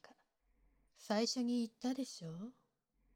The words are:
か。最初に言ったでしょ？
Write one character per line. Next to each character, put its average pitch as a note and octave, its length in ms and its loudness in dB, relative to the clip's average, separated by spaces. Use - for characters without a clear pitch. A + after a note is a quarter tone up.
か。 - 120 -20
最 A3 280 2
初 B3 160 0
に A#3+ 180 4
言 A3+ 80 0
っ - 20 -8
た B3+ 240 -2
で C4 100 -2
し - 220 -12
ょ？ F3+ 260 -8